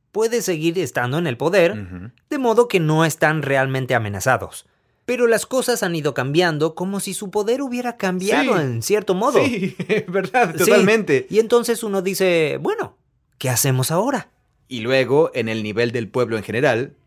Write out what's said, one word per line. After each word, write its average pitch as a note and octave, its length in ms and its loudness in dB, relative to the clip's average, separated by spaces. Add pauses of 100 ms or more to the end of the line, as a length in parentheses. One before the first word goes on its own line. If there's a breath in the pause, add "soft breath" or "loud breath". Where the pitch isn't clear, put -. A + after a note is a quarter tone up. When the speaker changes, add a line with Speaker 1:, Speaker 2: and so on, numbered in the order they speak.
(120)
Speaker 1:
puede A3 300 -2
seguir E3+ 360 -2
estando C3 400 -2
en F3 80 -2
el A#2+ 120 -4
poder, F3 340 2
Speaker 2:
Ujú. F#2 380 -12 (180)
Speaker 1:
de D4 100 -4
modo A#3+ 300 4
que G3 100 2
no D#3 280 2
están D#3 360 0
realmente C3 520 0
amenazados. G#2+ 720 -2 (400)
Pero A#3+ 200 0
las A3+ 200 2
cosas B3 360 -2
han F3 120 0
ido D3 180 -2
cambiando D#3 600 0
como F#3+ 260 -6
si F#3+ 140 -8
su G3 160 -10
poder A3 320 0
hubiera B3 340 -6
cambiado G#3 600 0
Speaker 2:
Sí. E3+ 60 0
Speaker 1:
en A#2 200 -4
cierto F#3+ 320 0
modo. G#3+ 280 2
Speaker 2:
Sí, G3 360 -2
<laughs> G3 300 -2
verdad, F#3 440 0
Speaker 1:
Sí. E3+ 120 -6
Speaker 2:
totalmente. F#3+ 640 4
Speaker 1:
Y G3 80 0
entonces A#3 440 2
uno G3 200 -2
dice, E3+ 580 0
"Bueno, G4+ 380 -6 (400)
¿qué C3 100 -4
hacemos C3 420 0
ahora?" G#3+ 380 -2 (400)
Speaker 2:
Y A#2+ 120 -10
luego, C3 540 2
en A2+ 140 -2
el A2 140 -4
nivel G#2+ 300 -2
del A#2 160 -4
pueblo A#2 280 -2
en G#2 60 -4
general B2 520 0 (120)